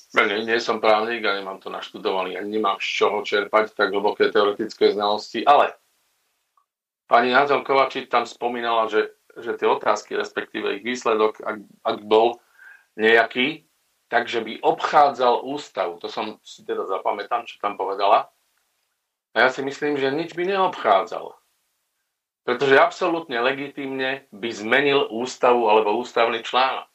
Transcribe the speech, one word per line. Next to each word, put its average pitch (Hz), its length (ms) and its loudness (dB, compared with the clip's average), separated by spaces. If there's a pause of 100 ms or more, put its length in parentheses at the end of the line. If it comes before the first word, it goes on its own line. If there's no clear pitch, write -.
(120)
ja 120 160 0
nie, 104 160 -2
nie 113 160 0
som 110 240 -4
právnik 110 400 2
a 98 160 -2
nemám 95 240 -12
to 98 80 -12
naštudovaný, 92 640 -6
ani 104 240 -4
nemám 98 240 0
z - 40 -6 (120)
čoho 104 240 0
čerpať 107 480 0
tak 101 240 -2
hlboké 101 320 0
teoretické 104 640 0
znalosti, 104 560 -4
ale 135 320 4 (1300)
pani 123 240 6
Hazel 139 320 2
Kovačič 135 400 2
tam 120 160 0
spomínala, 117 640 -2
že, 107 320 -2 (160)
že 117 240 -8
tie 110 80 2
otázky, 107 480 0
respektíve 104 640 -6
ich 104 80 -16
výsledok, 110 560 0
ak, 107 140 -6 (260)
ak 110 140 -4 (100)
bol 113 320 4 (560)
nejaký, 113 720 2 (400)
takže 117 320 -2
by 110 240 -8
obchádzal 131 800 2
ústavu. 101 560 -6
To 107 80 -10
som 107 320 -10
si - 240 -20
teda 107 240 -6
zapamätám, 104 560 -4
čo - 160 -18
tam 101 160 -6
povedala. 98 560 0 (1040)
A 110 80 4
ja 127 80 4
si 135 80 -8
myslím, 139 400 -4
že 135 80 0
nič 156 240 -4
by 180 240 -4
neobchádzal. 101 800 0 (1120)
Pretože 135 320 4
absolútne 165 640 0
legitímne 135 880 -6
by 107 200 -8
zmenil 127 600 0
ústavu 123 560 2
alebo 107 320 4
ústavný 117 400 0
článok. 123 560 -2